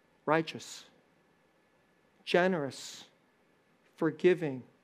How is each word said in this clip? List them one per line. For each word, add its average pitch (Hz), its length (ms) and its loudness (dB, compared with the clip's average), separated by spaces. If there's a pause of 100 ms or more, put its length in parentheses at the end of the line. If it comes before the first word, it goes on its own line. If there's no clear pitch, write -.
(260)
righteous, 156 580 -4 (1400)
generous, 175 800 0 (880)
forgiving, 160 680 0 (200)